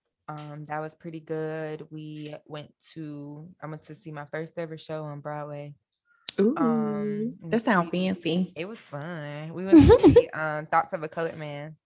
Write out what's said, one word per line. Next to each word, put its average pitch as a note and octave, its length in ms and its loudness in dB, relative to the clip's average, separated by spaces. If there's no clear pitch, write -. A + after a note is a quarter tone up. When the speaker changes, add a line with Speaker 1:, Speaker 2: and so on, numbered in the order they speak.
Speaker 1:
Um, D3+ 380 -14
that D3 140 -8
was D#3 160 -10
pretty D#3+ 240 -14
good. D#3 720 -8
We D3+ 420 -12
went C#3+ 260 -14
to, D3 540 -12
I D3 60 -12
went D3+ 160 -12
to D#3 120 -18
see D#3 160 -16
my D3 140 -12
first D#3+ 320 -10
ever D#3+ 200 -8
show D#3 260 -10
on D3 180 -10
Broadway. D3 540 -10
Speaker 2:
Ooh, A3 180 2
Speaker 1:
Um, A3 760 -2
Speaker 2:
that A3 120 0
sound F3+ 320 2
Speaker 1:
see, F3+ 140 -2
Speaker 2:
fancy. F3+ 480 -2
Speaker 1:
it E3 100 -8
was A3 140 -14
fun. D3+ 760 -12
We F3+ 120 -8
went G3 160 10
to D4 100 12
Speaker 2:
<laughs> - 20 12
Speaker 1:
see, A#4 400 10
um, D3+ 320 -4
Thoughts E3 280 2
of E3 100 -6
a D#3+ 40 -4
Colored E3 300 -6
Man. D3+ 380 -12